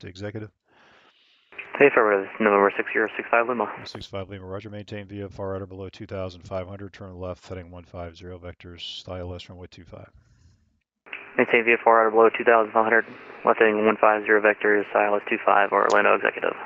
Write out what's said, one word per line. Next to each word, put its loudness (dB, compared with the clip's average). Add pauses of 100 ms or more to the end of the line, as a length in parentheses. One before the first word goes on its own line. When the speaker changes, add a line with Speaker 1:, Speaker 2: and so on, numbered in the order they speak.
Speaker 1:
Executive? -12 (1300)
Speaker 2:
Hey, 6
February, 2 (100)
November 4
six -6
zero 0
six -10
five 2
Lima. -4 (120)
Speaker 1:
Six -16
five -10
Lima, -14
roger, -12
maintain -14
V -12
F -14
R -6
at -8
or -10
below -14
two -16
thousand -10
five -8
hundred, -16
turn -18
left -12
heading -14
one -20
five -14
zero, -16
vectors, -16
I -10
L -10
S -16
runway -18
two -20
five. -20 (1300)
Speaker 2:
Maintain 2
V 2
F 2
R 6
at 4
or 2
below 6
two -6
thousand 4
five 2
hundred, 2 (400)
left 2
heading 4
one 4
five 4
zero 4
vectors, 2 (100)
I 4
L 0
S -2
two -2
five 4
or 2
Orlando 4
Executive. -2 (140)